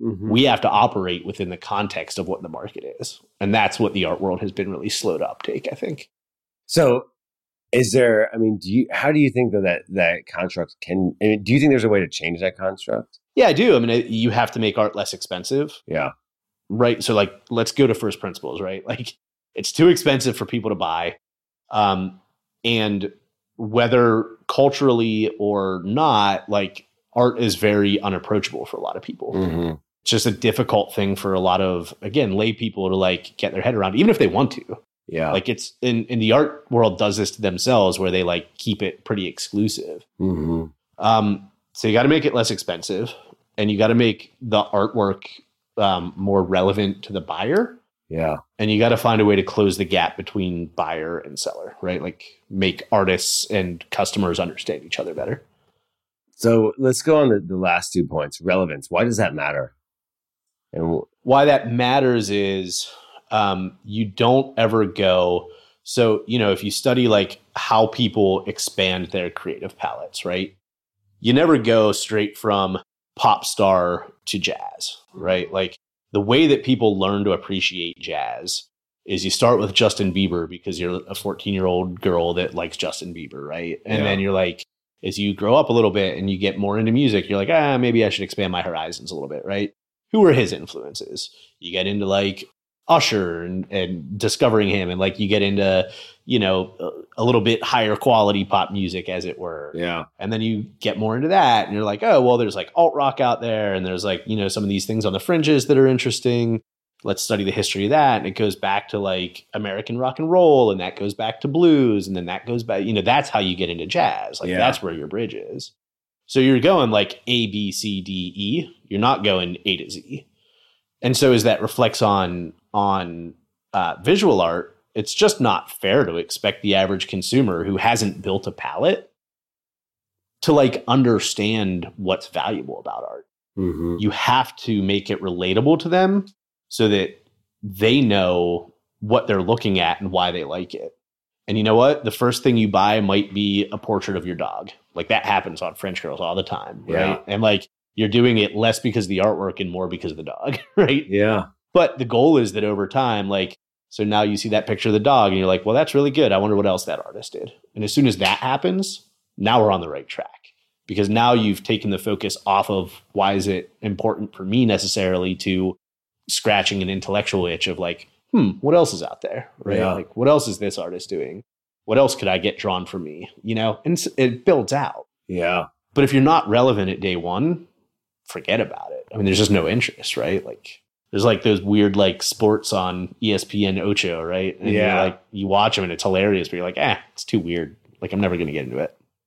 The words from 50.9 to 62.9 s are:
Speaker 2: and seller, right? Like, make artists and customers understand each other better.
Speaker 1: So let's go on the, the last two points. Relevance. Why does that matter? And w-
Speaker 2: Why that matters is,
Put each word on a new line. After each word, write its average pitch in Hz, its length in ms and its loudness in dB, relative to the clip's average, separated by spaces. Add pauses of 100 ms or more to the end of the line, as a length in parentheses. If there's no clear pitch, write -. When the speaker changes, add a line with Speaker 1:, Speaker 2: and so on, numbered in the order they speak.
Speaker 2:
and 71 180 -14
seller, - 440 -10
right? 90 200 -4
Like, 87 220 -12 (260)
make 95 420 -2
artists 95 600 2
and 90 400 -4
customers 92 480 -2
understand 78 460 -6
each - 140 -8
other 82 140 -6
better. 73 300 -8 (880)
Speaker 1:
So 113 460 2
let's 131 240 2
go 156 160 4
on 143 120 6
the, 104 100 4
the 90 180 -6
last 87 340 0
two 85 140 0
points. 73 360 -6
Relevance. 87 480 -2
Why 87 140 2
does 117 140 0
that 92 180 0
matter? 71 380 -6 (1000)
And 85 120 -6
w- 82 240 -2 (160)
Speaker 2:
Why 139 220 4
that 131 260 4
matters 123 580 2
is, 98 600 -4 (420)